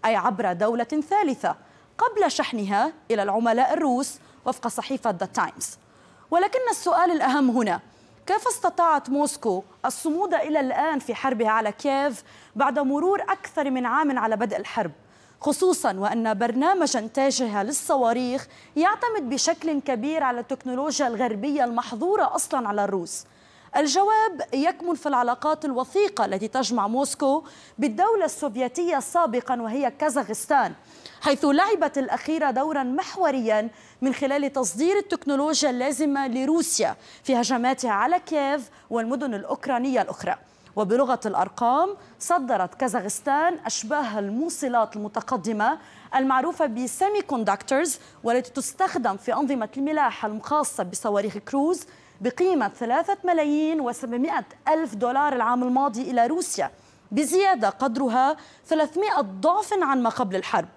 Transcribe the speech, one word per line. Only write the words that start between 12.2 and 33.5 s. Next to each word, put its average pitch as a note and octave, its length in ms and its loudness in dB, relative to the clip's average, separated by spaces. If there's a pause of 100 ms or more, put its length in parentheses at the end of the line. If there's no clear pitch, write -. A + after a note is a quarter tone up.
بعد C4+ 220 2
مرور D4+ 440 2
أكثر D4+ 480 -2
من B3+ 160 -2
عام C4+ 320 2
على A3 180 0
بدء G#3+ 200 -2
الحرب، G3 360 -4 (480)
خصوصا D4 520 2
وأن G#3+ 460 0
برنامج C4 580 2
إنتاجها A3+ 680 0
للصواريخ B3+ 840 0 (300)
يعتمد G4 540 0
بشكل D#4 500 0
كبير C#4+ 420 -2
على B3 180 0
التكنولوجيا C4 680 -4
الغربية A#3+ 580 0
المحظورة B3 680 0
أصلا C4 340 -2
على G#3 160 0
الروس؟ F#3+ 400 -6 (520)
الجواب F#4+ 680 2 (100)
يكمن E4 420 0
في D4 140 -6
العلاقات C4+ 560 0
الوثيقة C#4+ 600 0
التي G3 240 -4
تجمع A3+ 400 0
موسكو C#4 560 0 (340)
بالدولة E4+ 460 2
السوفيتية C#4 760 -2
سابقا، B3 640 0
وهي A#3+ 280 -2
كازاخستان، B3+ 840 0 (460)
حيث C#4+ 240 2
لعبت D#4 540 4
الأخيرة C#4+ 520 0
دورا C#4 320 -2
محوريا B3+ 840 0 (340)